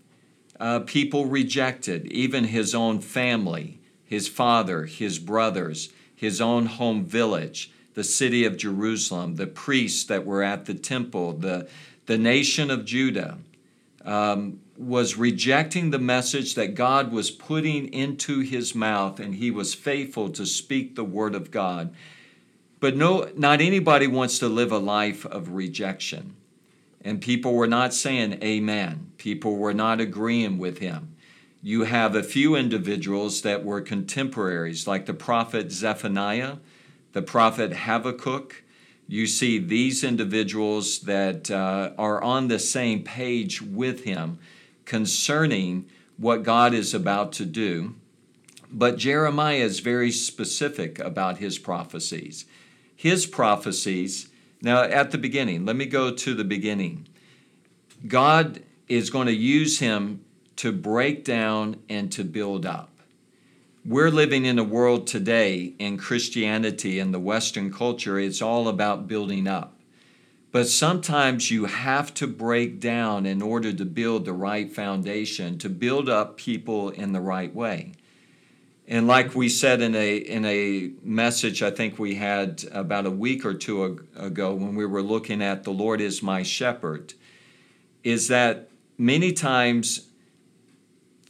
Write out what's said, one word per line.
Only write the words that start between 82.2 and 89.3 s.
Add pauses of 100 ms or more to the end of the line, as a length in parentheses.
about
a
week
or
two
ag-, (120)
ago
when
we
were
looking
at
"The
Lord
is
my
shepherd," (880)
is
that (300)
many